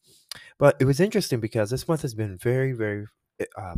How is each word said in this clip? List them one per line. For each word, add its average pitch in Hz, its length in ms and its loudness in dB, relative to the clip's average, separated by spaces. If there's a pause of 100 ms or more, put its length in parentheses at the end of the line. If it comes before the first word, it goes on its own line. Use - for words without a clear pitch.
(560)
But 143 220 6
it 131 60 4
was 135 160 4
interesting 190 400 0
because 107 300 -2
this 127 180 -6
month 160 140 0
has 120 120 -6
been 104 220 -6
very, 131 340 0
very, 107 360 -4 (500)
uh, 92 220 -10